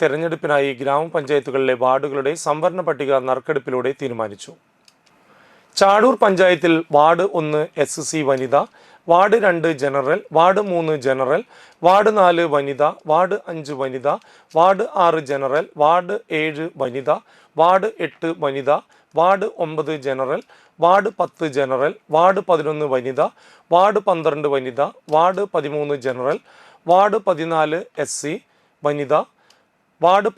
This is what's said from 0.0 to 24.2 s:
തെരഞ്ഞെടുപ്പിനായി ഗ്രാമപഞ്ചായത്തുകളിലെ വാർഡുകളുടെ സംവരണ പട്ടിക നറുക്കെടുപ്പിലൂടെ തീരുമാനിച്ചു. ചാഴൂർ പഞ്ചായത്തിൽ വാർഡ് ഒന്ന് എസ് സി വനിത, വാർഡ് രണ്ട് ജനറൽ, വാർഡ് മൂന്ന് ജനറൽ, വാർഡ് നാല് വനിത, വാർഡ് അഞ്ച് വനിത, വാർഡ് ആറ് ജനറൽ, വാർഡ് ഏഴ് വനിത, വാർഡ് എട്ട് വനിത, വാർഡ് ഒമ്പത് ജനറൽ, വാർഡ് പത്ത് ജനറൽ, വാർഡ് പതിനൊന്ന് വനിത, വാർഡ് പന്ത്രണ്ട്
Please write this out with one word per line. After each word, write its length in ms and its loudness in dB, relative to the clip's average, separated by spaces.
തെരഞ്ഞെടുപ്പിനായി 680 -2
ഗ്രാമപഞ്ചായത്തുകളിലെ 1000 -2
വാർഡുകളുടെ 600 -2
സംവരണ 460 -4
പട്ടിക 380 -2
നറുക്കെടുപ്പിലൂടെ 760 -4
തീരുമാനിച്ചു. 500 -8
ചാഴൂർ 380 4
പഞ്ചായത്തിൽ 760 2
വാർഡ് 300 4
ഒന്ന് 340 -2
എസ് 240 -2
സി 220 -6
വനിത, 340 0
വാർഡ് 280 4
രണ്ട് 320 0
ജനറൽ, 380 -2
വാർഡ് 280 4
മൂന്ന് 340 -2
ജനറൽ, 380 0
വാർഡ് 360 4
നാല് 260 4
വനിത, 280 -2
വാർഡ് 540 0
അഞ്ച് 240 -10
വനിത, 360 -6
വാർഡ് 380 4
ആറ് 260 2
ജനറൽ, 360 -2
വാർഡ് 400 2
ഏഴ് 440 -4
വനിത, 340 -4
വാർഡ് 340 4
എട്ട് 380 -6
വനിത, 320 -4
വാർഡ് 340 2
ഒമ്പത് 380 -6
ജനറൽ, 460 -4
വാർഡ് 300 2
പത്ത് 260 -6
ജനറൽ, 480 -2
വാർഡ് 380 2
പതിനൊന്ന് 380 0
വനിത, 340 -2
വാർഡ് 260 4
പന്ത്രണ്ട് 500 -2